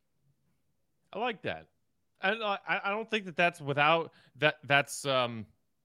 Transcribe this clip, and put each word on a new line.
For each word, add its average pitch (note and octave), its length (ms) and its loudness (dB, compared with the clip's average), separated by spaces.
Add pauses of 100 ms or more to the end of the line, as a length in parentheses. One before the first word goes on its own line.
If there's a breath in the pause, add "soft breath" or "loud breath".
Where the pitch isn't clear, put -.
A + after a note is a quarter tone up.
(1120)
I F#3+ 80 -10
like A#3 240 -6
that. E2 240 -8 (540)
And G#3+ 220 0
I, G3+ 140 -2 (100)
I, F3+ 180 0
I G3 60 -2
don't A3 180 -6
think A3 160 -2
that E3+ 100 -12
that's E3+ 260 0
without, D3 500 2 (260 soft breath)
that, D3 260 2
that's, C#3 420 2
um, A#2+ 400 0 (400)